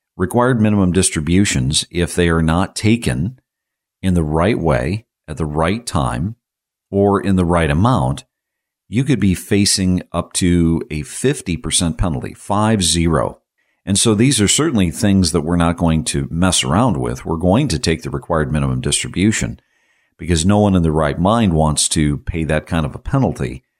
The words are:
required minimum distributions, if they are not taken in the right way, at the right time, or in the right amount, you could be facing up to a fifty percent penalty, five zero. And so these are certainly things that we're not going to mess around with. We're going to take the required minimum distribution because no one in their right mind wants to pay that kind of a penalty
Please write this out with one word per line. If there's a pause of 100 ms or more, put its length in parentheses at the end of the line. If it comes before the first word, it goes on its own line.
(160)
required
minimum
distributions,
if
they
are
not
taken (600)
in
the
right
way, (220)
at
the
right
time, (520)
or
in
the
right
amount, (640)
you
could
be
facing (120)
up
to
a
fifty
percent
penalty,
five
zero. (440)
And
so
these
are
certainly
things
that
we're
not
going
to
mess
around
with.
We're
going
to
take
the
required
minimum
distribution (600)
because
no
one
in
their
right
mind
wants
to
pay
that
kind
of
a
penalty (160)